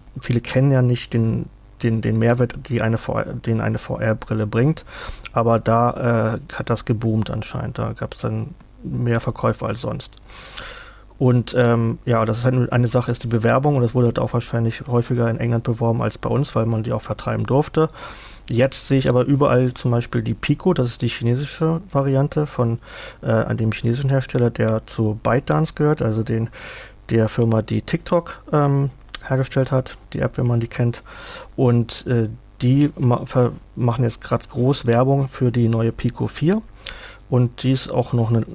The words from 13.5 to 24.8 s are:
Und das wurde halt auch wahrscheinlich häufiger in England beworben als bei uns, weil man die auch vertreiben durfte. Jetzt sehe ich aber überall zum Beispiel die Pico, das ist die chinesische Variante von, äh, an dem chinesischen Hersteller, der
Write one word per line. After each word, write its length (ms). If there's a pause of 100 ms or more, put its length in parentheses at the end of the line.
Und 60
das 140
wurde 120
halt 120
auch 140
wahrscheinlich 540
häufiger 420
in 80
England 260
beworben 400
als 160
bei 100
uns, 260
weil 120
man 160
die 100
auch 80
vertreiben 440
durfte. 440 (600)
Jetzt 360
sehe 100
ich 120
aber 160
überall 500
zum 160
Beispiel 320
die 100
Pico, 400
das 140
ist 160
die 40
chinesische 760 (100)
Variante 560
von, 320 (420)
äh, 80
an 280
dem 140
chinesischen 380
Hersteller, 400
der 380